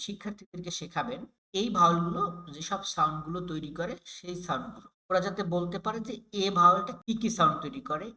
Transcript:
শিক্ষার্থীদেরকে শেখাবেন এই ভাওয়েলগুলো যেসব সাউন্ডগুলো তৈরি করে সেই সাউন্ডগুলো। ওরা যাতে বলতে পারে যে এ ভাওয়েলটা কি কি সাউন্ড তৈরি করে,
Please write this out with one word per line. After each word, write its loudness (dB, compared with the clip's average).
শিক্ষার্থীদেরকে -10
শেখাবেন -4
এই 0
ভাওয়েলগুলো 4
যেসব -6
সাউন্ডগুলো 0
তৈরি -6
করে -4
সেই -8
সাউন্ডগুলো। -6
ওরা 4
যাতে -2
বলতে 0
পারে -2
যে -6
এ 2
ভাওয়েলটা 8
কি 0
কি 2
সাউন্ড 6
তৈরি -8
করে, -4